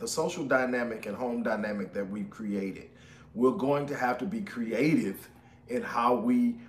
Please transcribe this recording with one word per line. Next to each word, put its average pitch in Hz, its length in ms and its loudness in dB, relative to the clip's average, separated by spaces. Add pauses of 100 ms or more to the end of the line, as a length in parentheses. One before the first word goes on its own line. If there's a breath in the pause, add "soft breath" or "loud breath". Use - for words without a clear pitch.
the 117 80 -4
social 160 360 -2
dynamic 123 600 0
and 104 100 -6
home 120 280 -2
dynamic 104 500 -2
that 101 160 -4
we've 101 220 -6
created, 101 580 -6 (460 loud breath)
we're 127 160 6
going 139 360 2
to 143 100 -4
have 123 220 0
to 131 60 -6
be 107 160 -2
creative 113 880 0 (400 loud breath)
in 120 140 -2
how 120 320 2
we 120 420 4 (120)